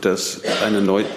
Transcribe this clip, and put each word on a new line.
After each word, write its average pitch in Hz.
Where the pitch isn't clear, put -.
dass -
eine 107
neu-, 98